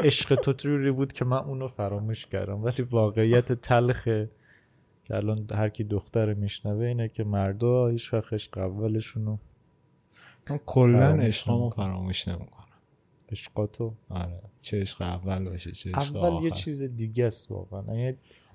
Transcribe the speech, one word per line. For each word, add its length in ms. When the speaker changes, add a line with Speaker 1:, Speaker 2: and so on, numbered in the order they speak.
Speaker 1:
عشق 320
تو 180
جوری 380
بود 220
که 120
من 140
اونو 300
فراموش 580
کردم. 380
ولی 180
واقعیت 680
تلخه 800
که 120
الان 380
هر 140
کی 160
دختر 500
می‌شنوه 500
اینه 240
که 160
مردا 640
هیچ 260
وقت 180
عشق 260
اولشونو 800
Speaker 2:
من 160
کلاً 320
Speaker 1:
فراموش 260
Speaker 2:
عشقامو 380
Speaker 1:
نمی‌کنن. 220
Speaker 2:
فراموش 440
نمی‌کنم. 380
Speaker 1:
عشقاتو؟ 680
Speaker 2:
آره. 340
چه 180
عشق 220
اول 480
باشه، 220
چه 220
عشق 220
Speaker 1:
اول 280
یه 60
Speaker 2:
آخر. 60
Speaker 1:
چیز 260
دیگه 420
است 260
واقعاً. 460
یعنی 200